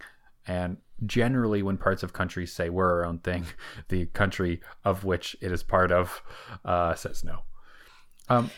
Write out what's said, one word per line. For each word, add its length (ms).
And 280
generally, 560
when 160
parts 240
of 100
countries 400
say, 160
"We're 220
our 160
own 140
thing," 260
<laughs> 220
the 180
country 540
of 200
which 360
it 120
is 100
part 300
of, 280
uh, 320
says 260
no. 220
Um, 300